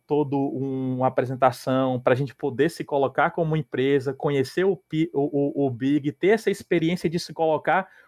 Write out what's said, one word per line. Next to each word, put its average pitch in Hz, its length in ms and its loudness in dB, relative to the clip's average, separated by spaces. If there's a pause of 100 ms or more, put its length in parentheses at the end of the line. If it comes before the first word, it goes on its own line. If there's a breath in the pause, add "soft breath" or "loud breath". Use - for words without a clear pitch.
todo 143 320 0
um, 131 600 -2
uma 127 100 2
apresentação, 131 920 0
pra 127 140 2
gente 131 220 -2
poder 139 340 0
se 156 140 -8
colocar 147 480 0
como 160 240 -2
empresa, 135 580 0
conhecer 143 520 0
o 196 100 2
pi-, 160 380 -2
o, 143 500 0
o, - 20 2
o 131 40 0
Big, 135 420 0
ter 175 180 0
essa 220 220 2
experiência 175 580 -2
de 165 80 -2
se - 160 -8
colocar, 160 540 0 (200 loud breath)